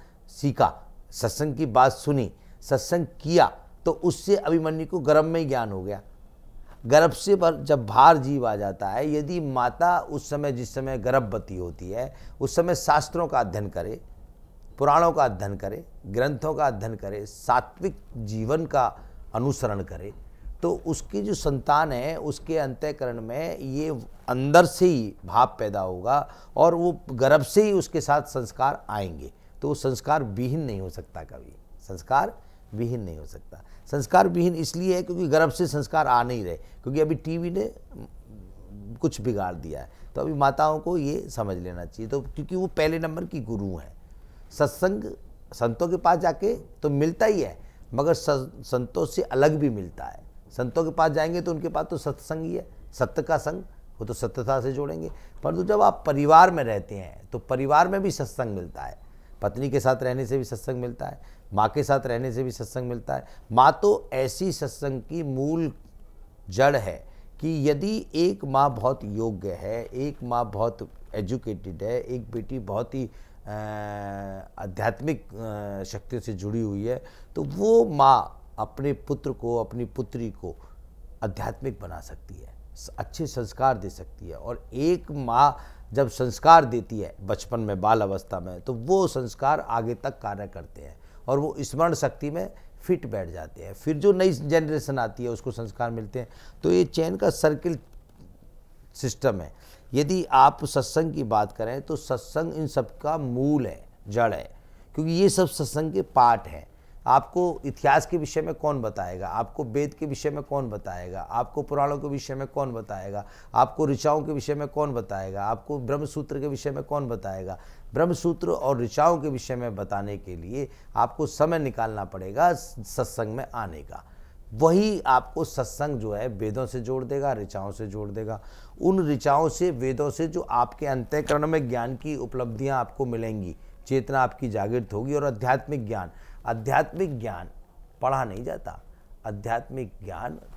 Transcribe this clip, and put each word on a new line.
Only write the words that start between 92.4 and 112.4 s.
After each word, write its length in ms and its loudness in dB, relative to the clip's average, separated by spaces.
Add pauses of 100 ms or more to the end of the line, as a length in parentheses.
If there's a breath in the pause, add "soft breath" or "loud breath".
फिट 260 0
बैठ 240 -6
जाते 340 -14
हैं। 100 -12
फिर 240 -2
जो 160 6
नई 180 6
जनरेशन 680 0
आती 240 -4
है 60 -2
उसको 220 -6
संस्कार 400 -6
मिलते 280 -8
हैं। 80 -8 (360 loud breath)
तो 80 4
ये 140 6
चैन 300 -2
का 140 2
सर्किल 500 2 (1120)
सिस्टम 480 -2
है। 120 -14 (400 soft breath)
यदि 380 2
आप 340 8
सत्संग 480 0
की 100 -4
बात 280 2
करें 300 -6
तो 140 -6
सत्संग 580 -4
इन 140 -4
सब 300 -2
का 200 -2
मूल 500 0
है, 180 -12 (220)
जड़ 260 2
है, 220 -10 (400 soft breath)
क्योंकि 160 0
ये 180 6
सब 180 4
सत्संग 460 -4
के 80 0
पार्ट 460 4
हैं। 280 -16 (320 soft breath)
आपको 580 2
इतिहास 400 4
के 120 -2
विषय 240 -2
में 140 -4
कौन 260 -2
बताएगा? 460 -6
आपको 360 -4
वेद 300 -2
के 120 -8
विषय 240 -4
में 140 -6
कौन 260 -4
बताएगा? 520 -8
आपको 400 -4
पुराणों 360 0
के 100 -6
विषय 280 -6
में 120 -6